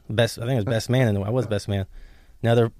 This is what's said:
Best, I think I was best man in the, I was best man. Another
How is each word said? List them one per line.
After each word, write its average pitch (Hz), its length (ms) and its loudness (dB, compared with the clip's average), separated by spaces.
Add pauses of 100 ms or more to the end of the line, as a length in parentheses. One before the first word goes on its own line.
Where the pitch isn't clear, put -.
Best, 113 280 0
I - 40 -12
think 117 100 -4
I 135 60 0
was 104 80 0
best 113 240 -2
man 123 180 4
in 104 80 2
the, 98 60 -2
I 98 100 -4
was 120 160 -2
best 101 200 -4
man. 98 180 -2 (580)
Another 113 360 4